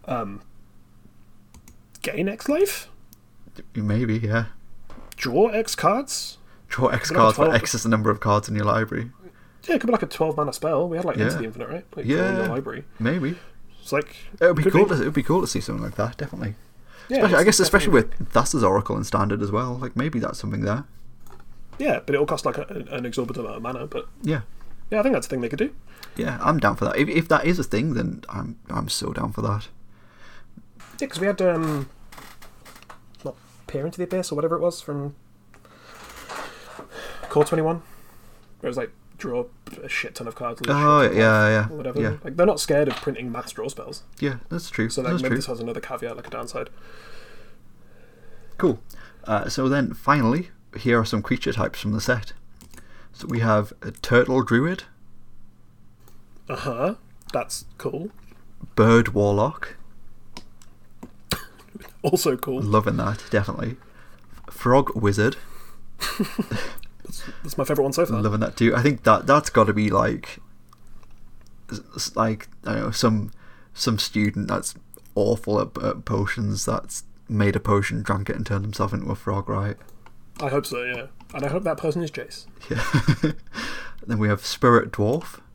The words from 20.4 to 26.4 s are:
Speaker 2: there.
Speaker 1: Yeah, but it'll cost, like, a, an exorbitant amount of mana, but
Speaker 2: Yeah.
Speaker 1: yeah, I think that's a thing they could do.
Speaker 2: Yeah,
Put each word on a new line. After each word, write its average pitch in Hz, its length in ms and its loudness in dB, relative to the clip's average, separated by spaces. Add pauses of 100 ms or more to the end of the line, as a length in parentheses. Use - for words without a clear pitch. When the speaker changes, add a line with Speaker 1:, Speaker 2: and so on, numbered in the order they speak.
Speaker 2:
there. 107 240 -2 (920)
Speaker 1:
Yeah, 262 280 2
but 143 100 0
it'll 147 100 4
cost, 151 200 -2
like, 127 120 0
a, - 340 -8
an 127 140 -6
exorbitant 120 400 -4
amount 110 120 -8
of 113 40 -10
mana, 127 260 -6
but - 200 -8 (140)
Speaker 2:
Yeah. 151 200 0 (480)
Speaker 1:
yeah, 214 100 2
I 208 40 2
think 262 100 4
that's - 140 -2
a - 20 -12
thing 127 120 -2
they 117 80 -2
could 143 100 -4
do. 285 140 0 (420)
Speaker 2:
Yeah, 127 260 -4